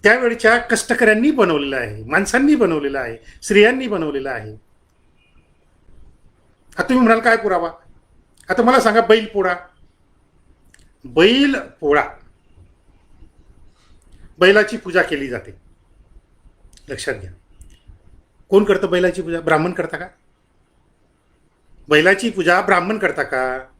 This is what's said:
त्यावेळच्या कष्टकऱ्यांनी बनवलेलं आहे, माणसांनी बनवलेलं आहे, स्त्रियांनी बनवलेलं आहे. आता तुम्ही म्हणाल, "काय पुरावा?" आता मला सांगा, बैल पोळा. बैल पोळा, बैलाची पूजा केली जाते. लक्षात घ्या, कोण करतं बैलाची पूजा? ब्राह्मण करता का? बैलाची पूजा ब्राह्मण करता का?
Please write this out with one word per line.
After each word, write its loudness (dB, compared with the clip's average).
त्यावेळच्या 2
कष्टकऱ्यांनी 0
बनवलेलं 0
आहे, -8
माणसांनी 0
बनवलेलं -2
आहे, -10
स्त्रियांनी 2
बनवलेलं -6
आहे. -10
आता -6
तुम्ही 2
म्हणाल, 4
"काय 2
पुरावा?" -4
आता 0
मला 4
सांगा, 2
बैल 4
पोळा. -4
बैल 2
पोळा, 2
बैलाची 2
पूजा -2
केली -4
जाते. -12
लक्षात -8
घ्या, -14
कोण 4
करतं -2
बैलाची -2
पूजा? -8
ब्राह्मण 0
करता -8
का? -16
बैलाची 2
पूजा 0
ब्राह्मण -2
करता -4
का? -4